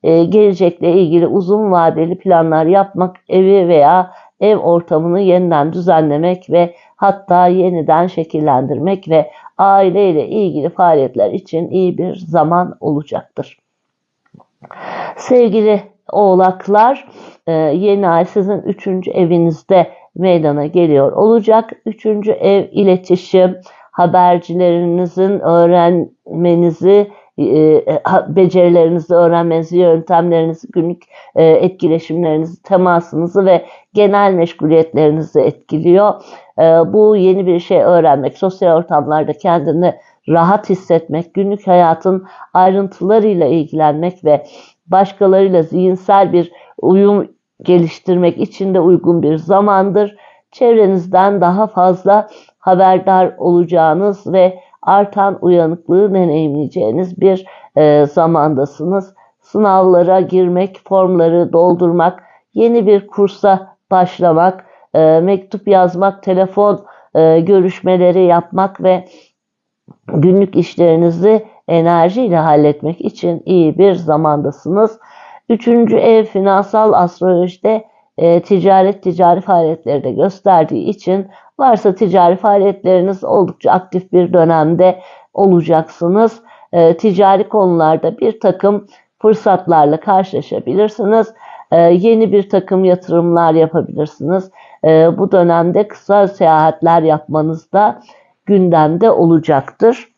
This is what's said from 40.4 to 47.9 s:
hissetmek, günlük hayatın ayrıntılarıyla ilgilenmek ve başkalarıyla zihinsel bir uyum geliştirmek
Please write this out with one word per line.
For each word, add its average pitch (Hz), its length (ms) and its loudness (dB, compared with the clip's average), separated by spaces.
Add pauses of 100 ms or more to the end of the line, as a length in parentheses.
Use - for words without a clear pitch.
hissetmek, 170 640 -4
günlük 202 320 -6
hayatın 180 600 0 (280)
ayrıntılarıyla 190 920 0
ilgilenmek 156 800 -2
ve 147 200 0 (420)
başkalarıyla 190 760 2
zihinsel 185 680 0
bir 170 200 -2 (280)
uyum 196 480 2 (340)
geliştirmek 175 760 0